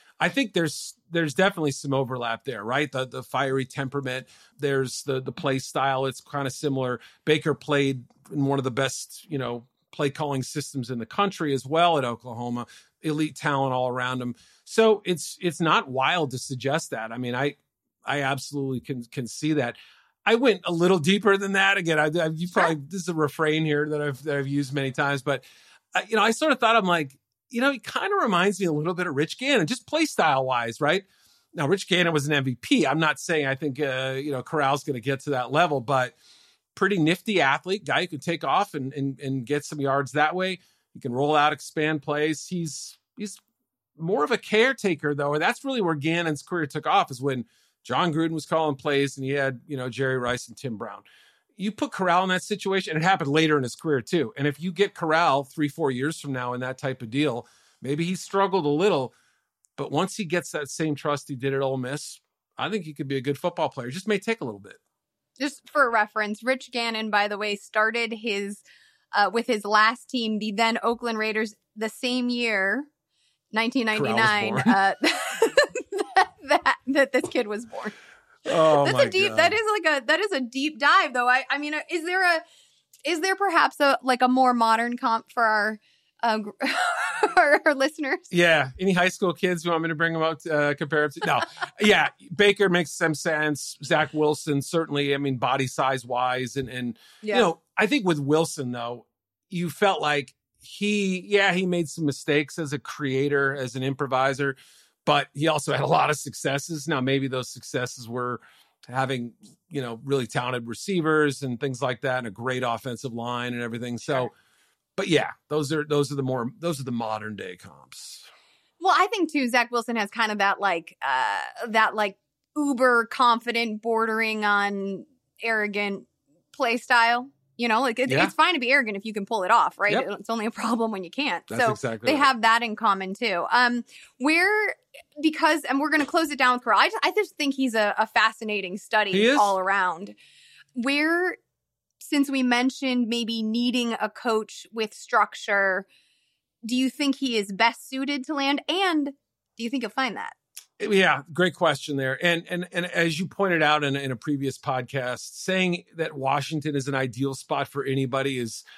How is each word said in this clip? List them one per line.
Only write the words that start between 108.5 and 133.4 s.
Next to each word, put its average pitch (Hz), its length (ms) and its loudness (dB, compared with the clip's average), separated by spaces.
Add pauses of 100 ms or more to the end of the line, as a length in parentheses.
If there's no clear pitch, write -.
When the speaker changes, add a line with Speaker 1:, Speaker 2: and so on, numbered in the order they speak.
Speaker 1:
having, 123 460 -4 (340)
you 143 140 -6
know, 117 240 -8
really 135 220 0
talented 123 400 -4
receivers 156 720 0
and 123 180 -6
things 131 220 -6
like 127 200 -2
that, 127 180 -2
and 120 80 -8
a 101 40 -10
great 123 340 -4
offensive 120 460 -6
line 120 420 -6
and 120 80 -6
everything. 120 360 -6
So, 147 160 -4
Speaker 2:
Sure. 127 180 0 (640)
Speaker 1:
but 202 140 -2
yeah, 110 220 2 (180)
those 147 240 -2
are, 151 100 -2
those 147 280 0
are 147 40 -8
the 139 80 -2
more, 127 260 -2 (100)
those 160 200 -4
are 135 60 -8
the 120 80 -6
modern 110 420 -4
day 92 220 -12
comps. 71 640 -20 (580)
Speaker 2:
Well, 339 180 4
I 381 100 6
think 403 240 -2
too, 269 180 0
Zach 240 220 2
Wilson 233 260 -2
has 202 120 -2
kind 220 220 -2
of 208 80 -4
that, 196 220 2
like, 175 440 -2
uh, 117 640 -2
that, 214 260 2
like, 208 220 -2 (380)
uber 254 500 4
confident, 233 760 0
bordering 226 640 0
on 202 600 0 (360)
arrogant 208 640 -2 (480)
play 247 240 0
style. 240 520 2 (260)
You 233 120 -2
know, 226 140 2
like, 254 180 0
it, 254 100 0
Speaker 1:
Yeah. 151 160 4
Speaker 2:
it's 190 80 -2
fine 339 220 4
to 294 40 -2
be 240 120 0
arrogant 226 260 2
if 202 80 -10
you 220 80 -6
can 202 140 -6
pull 214 160 -2
it 185 80 2
off, 202 260 4
right? 208 160 0
Speaker 1:
Yep. 185 260 -2
Speaker 2:
It's 202 100 -10
only 226 180 -2
a 233 40 -6
problem 226 400 0
when 190 120 -6
you 170 80 -12
can't. 247 360 -2
Speaker 1:
That's - 160 -2
Speaker 2:
So 220 80 4
Speaker 1:
exactly 117 360 -4
Speaker 2:
they 285 100 4
Speaker 1:
right. 277 60 2
Speaker 2:
have 262 180 4
that 226 220 4
in 220 120 -4
common 190 380 0
too. 185 380 -2